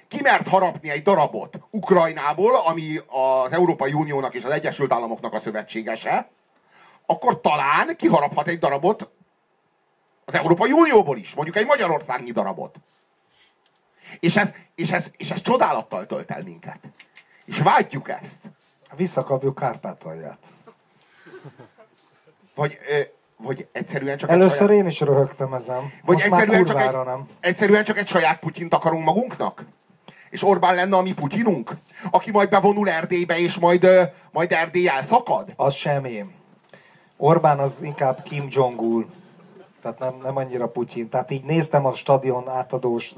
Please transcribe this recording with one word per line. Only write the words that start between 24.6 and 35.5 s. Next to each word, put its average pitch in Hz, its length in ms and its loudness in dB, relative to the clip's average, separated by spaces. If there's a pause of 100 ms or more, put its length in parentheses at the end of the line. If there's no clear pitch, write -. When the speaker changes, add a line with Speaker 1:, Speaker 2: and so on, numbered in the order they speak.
Speaker 1:
saját 208 160 6
Speaker 2:
én 185 40 -2
is 156 140 -4
röhögtem 135 520 0
ezen. 127 400 -8 (120)
Speaker 1:
Vagy 170 120 4
Speaker 2:
Most 196 140 2
már 180 100 4
Speaker 1:
egyszerűen 214 240 4
csak 160 120 0
Speaker 2:
kurvára 131 240 0
Speaker 1:
egy, 127 60 -4
Speaker 2:
nem. 131 220 -8 (120)
Speaker 1:
egyszerűen 202 440 4
csak 208 140 -2
egy 202 100 -4
saját 165 300 2
Putyint 170 360 -4
akarunk 160 300 0
magunknak? 170 600 -2 (640)
És - 120 -10
Orbán 185 320 4
lenne 190 220 2
a 185 60 4
mi 190 120 -4
Putyinunk? 156 600 -2 (340)
Aki 190 200 0
majd 202 180 2
bevonul 202 420 2
Erdélybe, 170 480 -2
és 175 200 -2
majd, 175 260 4
ö, 185 180 8 (280)
majd 170 220 -2
Erdély 170 360 0
elszakad? 143 680 0